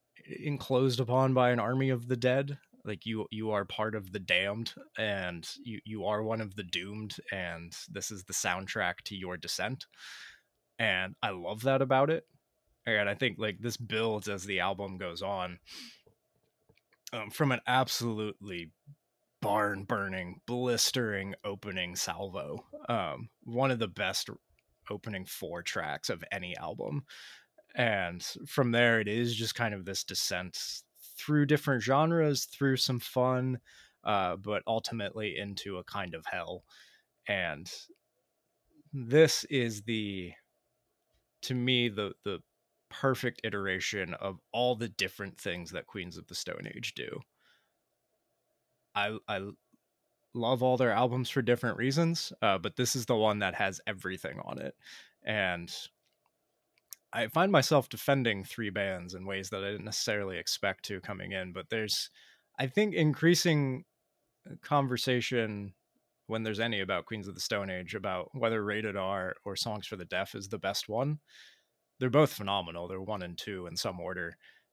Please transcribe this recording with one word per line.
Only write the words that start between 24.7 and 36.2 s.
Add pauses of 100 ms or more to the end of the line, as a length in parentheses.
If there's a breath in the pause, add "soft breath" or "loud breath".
opening
four
tracks
of
any
album. (720 loud breath)
And (240)
from
there,
it
is
just
kind
of
this
descent (580)
through
different
genres,
through
some
fun, (420 loud breath)
uh,
but
ultimately
into
a
kind
of